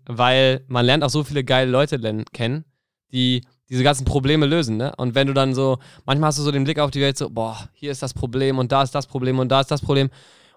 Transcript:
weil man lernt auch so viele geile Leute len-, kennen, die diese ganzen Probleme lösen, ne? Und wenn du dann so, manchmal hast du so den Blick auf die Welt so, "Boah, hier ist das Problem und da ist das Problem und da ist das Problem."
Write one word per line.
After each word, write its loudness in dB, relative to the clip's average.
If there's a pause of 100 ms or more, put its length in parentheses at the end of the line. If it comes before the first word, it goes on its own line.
weil 2
man 2
lernt 4
auch 0
so -2
viele -4
geile 2
Leute 0
len-, -4
kennen, -4 (480)
die 0 (260)
diese 0
ganzen 2
Probleme 2
lösen, 0
ne? -4
Und -4
wenn 2
du -2
dann 2
so, 0 (260)
manchmal 2
hast -2
du -4
so 0
den 2
Blick -2
auf 0
die -2
Welt 0
so, -6
"Boah, -6
hier -10
ist -8
das -8
Problem -2
und 0
da 4
ist -2
das -4
Problem -2
und 0
da 4
ist 0
das -2
Problem." 2 (480)